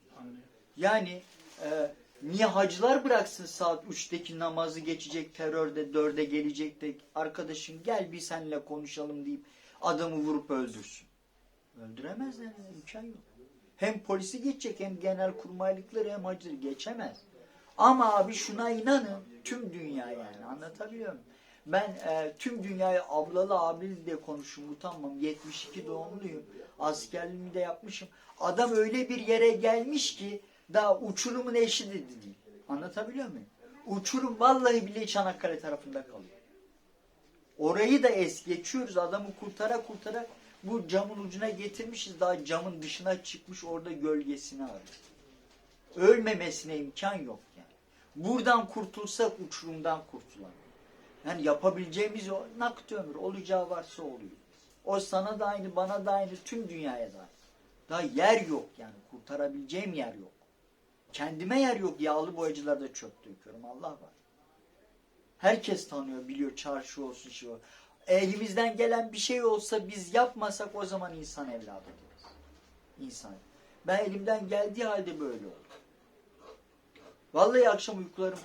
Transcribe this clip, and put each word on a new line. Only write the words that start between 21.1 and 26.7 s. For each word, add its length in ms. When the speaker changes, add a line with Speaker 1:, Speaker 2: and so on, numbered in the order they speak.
Speaker 2:
muyum? 120
Ben, 240
e, 500
tüm 240
dünyayı 460
ablalı 500
abil 460
diye 160
konuşurum, 500
utanmam. 500
Yetmiş 440
iki 220
doğumluyum. 560